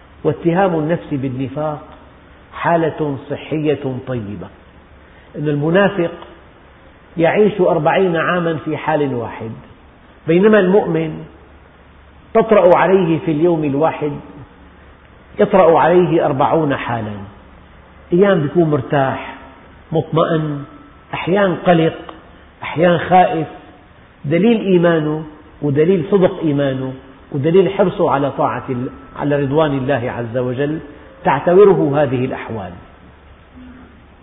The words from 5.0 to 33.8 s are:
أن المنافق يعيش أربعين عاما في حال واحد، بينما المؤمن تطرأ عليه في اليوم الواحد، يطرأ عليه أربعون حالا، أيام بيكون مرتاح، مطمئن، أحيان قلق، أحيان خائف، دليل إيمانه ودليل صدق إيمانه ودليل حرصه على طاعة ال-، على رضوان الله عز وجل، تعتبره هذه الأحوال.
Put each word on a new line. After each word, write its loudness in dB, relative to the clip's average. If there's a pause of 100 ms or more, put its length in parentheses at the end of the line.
أن -4
المنافق 0 (1080)
يعيش 2
أربعين 2
عاما -2
في -6
حال -2
واحد، -8 (760)
بينما 4
المؤمن 0 (1120)
تطرأ 6
عليه 2
في -4
اليوم 0
الواحد، -2 (1300)
يطرأ 4
عليه 2
أربعون 0
حالا، -8 (1000)
أيام 4
بيكون 0
مرتاح، -2 (580)
مطمئن، -2 (500)
أحيان 0
قلق، 2 (680)
أحيان 0
خائف، 2 (800)
دليل 2
إيمانه 2 (380)
ودليل 2
صدق 2
إيمانه -2 (400)
ودليل 2
حرصه 0
على 0
طاعة -4
ال-، -6 (300)
على 0
رضوان 0
الله -2
عز -6
وجل، -4 (460)
تعتبره 4
هذه 0
الأحوال. -10 (1500)